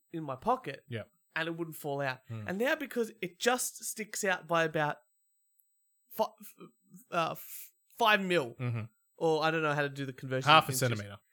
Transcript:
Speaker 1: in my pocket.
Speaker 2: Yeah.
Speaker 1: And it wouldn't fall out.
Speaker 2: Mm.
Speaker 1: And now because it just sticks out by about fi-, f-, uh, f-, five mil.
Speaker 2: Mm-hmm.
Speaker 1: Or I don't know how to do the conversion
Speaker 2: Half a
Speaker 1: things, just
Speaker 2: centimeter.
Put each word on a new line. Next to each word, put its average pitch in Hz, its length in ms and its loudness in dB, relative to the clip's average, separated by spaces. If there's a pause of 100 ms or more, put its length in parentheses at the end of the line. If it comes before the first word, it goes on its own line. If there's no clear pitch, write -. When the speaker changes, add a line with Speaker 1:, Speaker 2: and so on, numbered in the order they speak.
(120)
Speaker 1:
in 160 120 -8
my 135 120 -8
pocket. 226 500 -2
Speaker 2:
Yeah. 110 180 -8 (320)
Speaker 1:
And 160 120 -2
it 165 80 -4
wouldn't 165 200 -8
fall 143 240 -4
out. 131 200 -4 (100)
Speaker 2:
Mm. 110 160 -8
Speaker 1:
And 185 120 -4
now 285 180 0
because 240 340 -4 (100)
it 180 200 -10
just - 440 0
sticks - 380 -8
out 180 240 -2
by 165 160 2
about 156 360 0 (1120)
fi-, - 140 0 (140)
f-, - 140 -20 (560)
uh, 165 220 0
f-, - 380 -14 (280)
five 214 260 6
mil. 160 360 0
Speaker 2:
Mm-hmm. 120 220 -2 (340)
Speaker 1:
Or 160 260 2
I 160 80 2
don't 160 120 2
know 151 100 2
how 147 100 2
to 143 60 0
do 139 180 -6
the 131 60 -8
conversion 131 360 0
Speaker 2:
Half 156 160 10
a - 40 -6
Speaker 1:
things, 131 100 -2
just 127 120 2
Speaker 2:
centimeter. 101 280 -6 (140)